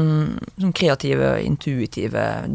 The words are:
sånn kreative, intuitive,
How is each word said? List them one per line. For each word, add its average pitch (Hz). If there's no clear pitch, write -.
sånn 185
kreative, 135
intuitive, 110